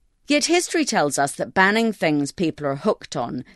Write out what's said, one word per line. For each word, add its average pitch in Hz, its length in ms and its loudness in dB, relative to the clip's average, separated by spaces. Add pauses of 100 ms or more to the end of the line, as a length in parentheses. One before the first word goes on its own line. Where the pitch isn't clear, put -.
(280)
Yet 294 180 2
history 339 400 0
tells 156 320 0
us 143 140 0
that - 240 -8
banning 208 360 4
things 151 400 0
people 151 360 -4
are 139 80 -2
hooked - 400 -4
on 123 280 -6 (120)